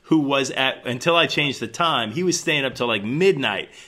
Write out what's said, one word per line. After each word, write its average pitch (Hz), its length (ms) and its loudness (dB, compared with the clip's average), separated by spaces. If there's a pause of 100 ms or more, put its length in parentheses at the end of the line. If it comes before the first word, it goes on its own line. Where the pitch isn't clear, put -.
who 160 160 4
was 139 320 0
at, 131 360 -2
until 123 300 0
I 160 100 4
changed 143 320 -2
the 113 80 -6
time, 123 440 -2
he 160 120 -4
was 165 160 0
staying 151 240 0
up 127 120 -2
till, 123 120 -2
like, 110 160 0
midnight 135 640 0 (180)